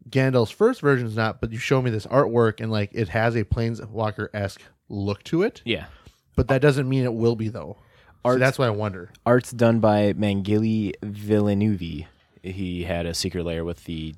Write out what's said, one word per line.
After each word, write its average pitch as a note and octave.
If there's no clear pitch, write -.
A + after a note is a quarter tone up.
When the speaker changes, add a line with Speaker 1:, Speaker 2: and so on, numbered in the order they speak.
Speaker 1:
Gandalf's C3
first A#3+
version B2+
is G#2+
not, A2
but A2+
you A2+
show C3
me B2+
this A2
artwork A#2
and, A2
like, G#2
it A2+
has A2+
a A2+
Planeswalker-esque G#2+
look G2+
to E3
it. -
Speaker 2:
Yeah. G2+
Speaker 1:
But A#2+
that C3
doesn't C#3
mean C3+
it A#2+
will A#2
be, A2
though. G2
So -
Speaker 2:
Art B2+
Speaker 1:
that's C3
why C3
I A2+
wonder. G2+
Speaker 2:
Art's B2
done A#2
by G#2
Mangili G#2
Villeneuve. G#2
He F2+
had E2+
a E2+
Secret F2+
Lair E2
with E2+
the D#2+